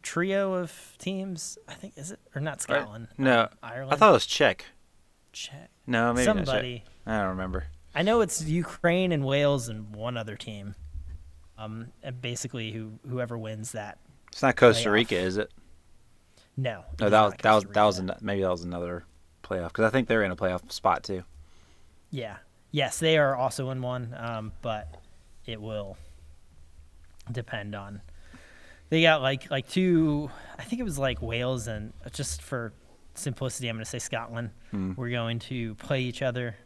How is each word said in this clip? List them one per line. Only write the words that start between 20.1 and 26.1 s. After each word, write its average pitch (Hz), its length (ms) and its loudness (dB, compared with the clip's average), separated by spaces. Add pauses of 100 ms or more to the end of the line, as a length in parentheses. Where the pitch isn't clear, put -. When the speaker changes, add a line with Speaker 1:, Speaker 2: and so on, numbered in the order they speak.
Speaker 2:
in 95 80 2
a 87 60 -4
playoff 90 360 -2
spot - 320 0
too. 92 180 -6 (880)
Speaker 1:
Yeah. 110 260 -8 (340)
Yes, 135 280 0
they 160 200 6
are 139 180 4
also 131 340 -2
in 131 120 -4
one, 123 360 -6
um, 113 340 -6 (100)
but 107 380 -6 (460)
it 113 140 -10
will 104 360 -8 (1300)